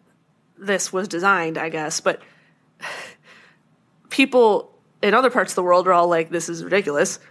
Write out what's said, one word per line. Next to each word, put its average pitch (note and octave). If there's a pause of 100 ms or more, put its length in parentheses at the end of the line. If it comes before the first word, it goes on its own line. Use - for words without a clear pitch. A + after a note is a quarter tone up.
(580)
this G3
was F#3
designed, E3+
I D#3+
guess. D#3
But - (580)
<sighs> -
people B3 (300)
in G3+
other B3+
parts G#3+
of -
the F#3
world F3+
are F#3
all F3
like, E3
"This E3+
is E3
ridiculous." E3+ (120)